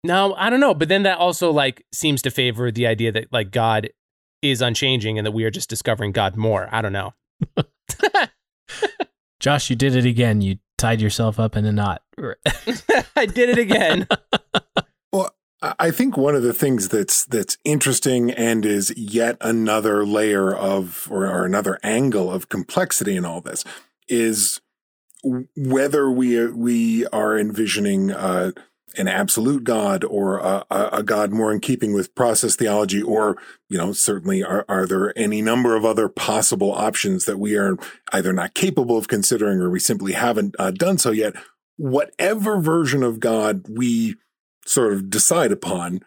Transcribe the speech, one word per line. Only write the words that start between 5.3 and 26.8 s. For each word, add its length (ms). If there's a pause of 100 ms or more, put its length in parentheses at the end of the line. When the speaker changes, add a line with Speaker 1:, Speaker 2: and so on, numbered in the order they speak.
Speaker 1:
we 120
are 60
just 180
discovering 440
God 240
more. 360
I 80
don't 120
know. 200 (440)
<laughs> 80 (1800)
Speaker 2:
Josh, 300
you 60
did 180
it 120
again. 340
You 180 (200)
tied 220
yourself 380
up 180
in 100
a 60
knot. 380
<laughs> 60 (1000)
Speaker 1:
I 100
did 220
it 100
again. 540
<laughs> 60 (960)
Speaker 3:
Well, 220 (260)
I, 200
I 100
think 260
one 200
of 80
the 100
things 340
that's, 360
that's 400
interesting 680
and 340
is 320
yet 440
another 680
layer 480
of, 560
or, 160
or 180
another 380
angle 480
of 180
complexity 680
in 80
all 160
this 240 (420)
is 540 (640)
w-, 320
whether 520
we, 380
we 640